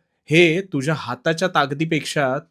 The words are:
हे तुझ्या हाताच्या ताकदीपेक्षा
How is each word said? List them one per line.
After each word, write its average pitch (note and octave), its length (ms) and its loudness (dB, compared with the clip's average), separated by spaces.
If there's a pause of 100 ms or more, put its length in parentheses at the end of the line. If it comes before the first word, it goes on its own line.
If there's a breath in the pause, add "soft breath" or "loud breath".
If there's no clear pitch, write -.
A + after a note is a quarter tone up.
(300)
हे E3 320 4
तुझ्या D#3 320 -4
हाताच्या D#3+ 540 -4
ताकदीपेक्षा D3 880 -2 (140)